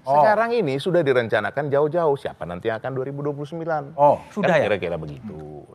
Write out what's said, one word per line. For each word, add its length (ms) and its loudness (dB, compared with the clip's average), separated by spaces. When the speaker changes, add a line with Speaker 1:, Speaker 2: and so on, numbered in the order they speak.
Speaker 1:
Oh. 80 4
Speaker 2:
Sekarang 400 4
ini 240 0
sudah 240 2
direncanakan 640 0
jauh-jauh 480 2
siapa 320 -8
nanti 240 -4
yang 80 -6
akan 160 -8
dua 80 -4
ribu 160 -8
dua 160 -6
puluh 80 -10
sembilan. 480 -6
Speaker 1:
Oh, 320 4
Speaker 2:
Kan 80 -20
Speaker 1:
sudah 240 2
ya? 80 4
Speaker 2:
kira-kira 320 -2
begitu. 800 -12